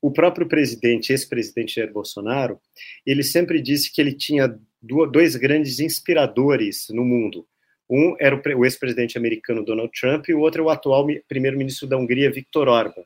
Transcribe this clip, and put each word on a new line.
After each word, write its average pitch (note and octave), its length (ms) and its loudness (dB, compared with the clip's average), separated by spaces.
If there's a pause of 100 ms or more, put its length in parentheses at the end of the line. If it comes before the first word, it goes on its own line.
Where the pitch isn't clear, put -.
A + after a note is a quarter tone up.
o D3 100 0
próprio E3+ 360 2
presidente, A#2+ 640 0
ex-presidente A#2+ 640 -4
Jair A2 160 -4
Bolsonaro, G#2 680 -4 (460)
ele C#3 180 0
sempre E3 380 0
disse C#3+ 300 -2
que - 100 -2
ele C#3+ 120 0
tinha C3+ 440 0 (240)
du-, C3+ 240 0
dois D3 300 4
grandes C3+ 440 0
inspiradores C#3 1080 0
no A2+ 160 -2
mundo. A2+ 400 -2 (440)
Um D3+ 300 2
era C#3 160 4
o C#3 60 -6
pre-, C#3+ 140 -2
o B2 100 4
ex-presidente B2 520 -2
americano A2+ 460 -4
Donald A2+ 340 -4
Trump D3 300 -2
e E3+ 60 0
o D#3 60 0
outro D#3 240 0
é - 20 0
o D#3 40 2
atual C#3+ 360 2
mi-, D3 220 -2
primeiro-ministro C3+ 600 -4
da C3 100 0
Hungria, C3 340 0
Viktor C3+ 360 -2
Orbán. A2 380 2